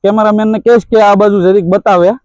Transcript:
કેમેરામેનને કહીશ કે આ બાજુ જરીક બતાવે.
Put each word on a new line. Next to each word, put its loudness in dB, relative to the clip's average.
કેમેરામેનને -2
કહીશ 0
કે 0
આ 2
બાજુ 0
જરીક 0
બતાવે. 0